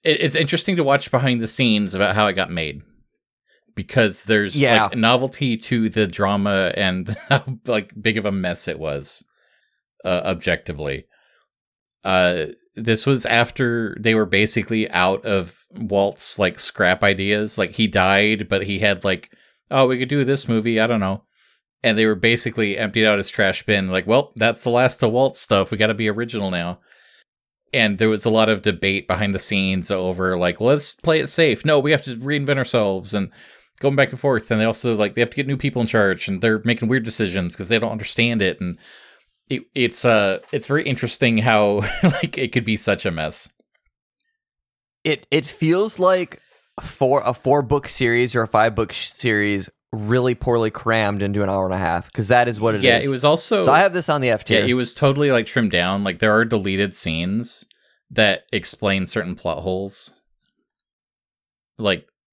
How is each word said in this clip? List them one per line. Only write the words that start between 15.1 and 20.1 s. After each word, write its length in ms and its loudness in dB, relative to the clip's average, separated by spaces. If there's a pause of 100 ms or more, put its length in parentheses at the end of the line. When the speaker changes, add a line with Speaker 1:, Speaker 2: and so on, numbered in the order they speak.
Speaker 1:
of 320 -2 (140)
Walt's, 640 -2
like, 220 0
scrap 440 0
ideas. 540 0
Like, 140 -2
he 160 2
died, 640 2
but 160 0
he 140 -4
had, 240 0
like, 280 -2 (400)
"Oh, 160 4
we 120 0
could 100 -4
do 140 0